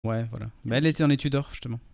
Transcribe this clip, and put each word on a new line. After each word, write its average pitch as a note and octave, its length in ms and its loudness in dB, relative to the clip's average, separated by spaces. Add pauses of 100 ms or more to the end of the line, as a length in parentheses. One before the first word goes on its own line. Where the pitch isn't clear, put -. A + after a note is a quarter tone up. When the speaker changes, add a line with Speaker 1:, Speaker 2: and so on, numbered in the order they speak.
Speaker 1:
Ouais, A2+ 260 0
voilà. A2 160 -10 (160)
Speaker 2:
C'est A#2+ 80 -8
Speaker 1:
Bah, A#2 60 2
elle C#3+ 80 4
Speaker 2:
rouge. D#3+ 60 6
Speaker 1:
était D#3 120 0
dans D3 60 6
les C#3+ 80 6
Tudors, C#3+ 360 -2
justement. A#2 260 -8 (160)